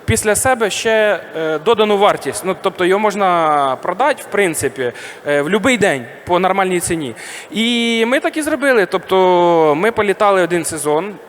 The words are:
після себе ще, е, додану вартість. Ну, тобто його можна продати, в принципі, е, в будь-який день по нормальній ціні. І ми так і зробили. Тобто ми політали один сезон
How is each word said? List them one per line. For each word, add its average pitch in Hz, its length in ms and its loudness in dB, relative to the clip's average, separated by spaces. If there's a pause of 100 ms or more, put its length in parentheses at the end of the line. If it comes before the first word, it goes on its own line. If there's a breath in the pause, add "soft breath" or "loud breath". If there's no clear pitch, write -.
після 214 300 0
себе 226 360 0
ще, 214 500 0 (160)
е, 160 220 -2
додану 208 400 2
вартість. - 460 0
Ну, 185 180 -2
тобто 180 220 -2
його 190 160 2
можна 165 840 0
продати, 240 400 -2
в - 40 -16
принципі, 143 680 -2 (340 loud breath)
е, 147 160 2
в - 20 -2
будь-який 214 340 0
день 151 260 0 (220)
по 175 120 0
нормальній 185 420 0
ціні. 156 340 -6 (360 loud breath)
І 233 560 0
ми 269 140 0
так 330 160 -4
і 311 60 -4
зробили. 277 440 0
Тобто 175 920 4
ми 208 140 2
політали 202 520 2
один 170 220 -2
сезон 160 500 -2 (140)